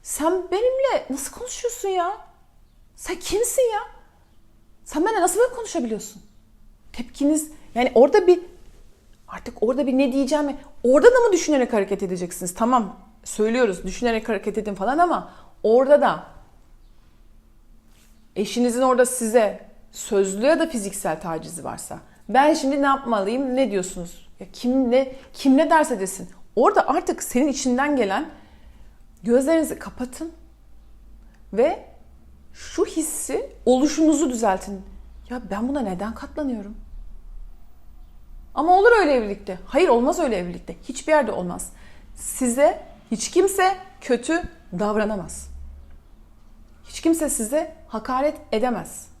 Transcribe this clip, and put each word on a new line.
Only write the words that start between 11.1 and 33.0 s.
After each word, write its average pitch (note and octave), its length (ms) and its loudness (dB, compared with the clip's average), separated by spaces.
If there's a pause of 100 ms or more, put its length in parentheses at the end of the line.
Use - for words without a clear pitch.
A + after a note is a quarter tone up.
mı A#4 140 4
düşünerek C#4+ 400 2
hareket G3+ 300 -2
edeceksiniz? F3+ 500 -6
Tamam, A3+ 420 0 (280)
söylüyoruz, A3 600 0
düşünerek A3 460 -2
hareket G#3 280 -4
edin G3+ 180 -6
falan G#3+ 220 -2
ama D#4+ 340 0 (320)
orada C4 380 6
da F3+ 220 0 (2000)
eşinizin A#3+ 460 0
orada B3+ 240 4
size A3 640 0 (220)
sözlü G3 540 0
ya D4+ 140 4
da D#4+ 80 0
fiziksel G3 540 -6
tacizi D#3+ 420 -10
varsa, - 360 -12 (300)
"Ben C#4 240 4
şimdi C#4 280 0
ne C#4 40 4
yapmalıyım, B3 680 -2
ne B3+ 160 0
diyorsunuz?" F3+ 580 -8 (100)
Ya F#3+ 140 -16
kim B3+ 380 0
ne, C4 240 0 (180)
kim C4 240 4
ne D#4 120 4
derse D4+ 300 4
desin. F#3 300 -8 (260)
Orada C4 320 4
artık E4 360 -2
senin C4 240 0
içinden C4+ 480 0
gelen, A#3 340 -2 (960)
gözlerinizi C4 560 2
kapatın B3+ 520 -10 (1200)
ve D4 320 0 (680)
şu - 320 -4
hissi, - 640 -6 (140)